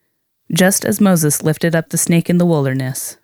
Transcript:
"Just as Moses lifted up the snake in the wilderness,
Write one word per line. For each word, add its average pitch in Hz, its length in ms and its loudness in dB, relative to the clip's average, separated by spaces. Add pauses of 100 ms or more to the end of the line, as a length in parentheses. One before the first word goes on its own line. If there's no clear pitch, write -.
(520)
"Just 180 340 0
as 214 160 0
Moses 165 420 2
lifted 160 320 0
up 160 140 -2
the 165 80 -6
snake 170 320 0
in 175 80 2
the 175 80 2
wilderness, 135 800 -2